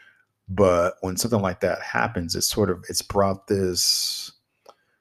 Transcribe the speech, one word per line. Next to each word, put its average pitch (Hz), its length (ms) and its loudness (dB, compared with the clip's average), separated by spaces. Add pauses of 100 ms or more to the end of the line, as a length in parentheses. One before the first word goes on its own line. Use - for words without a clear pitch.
(480)
but 92 520 4
when 92 160 -4
something 113 240 0
like 92 200 -2
that 87 220 0
happens, 110 520 -2
it's 87 120 -2
sort 101 240 2
of, 90 180 -6
it's - 140 -6
brought 98 460 0
this - 840 -2 (680)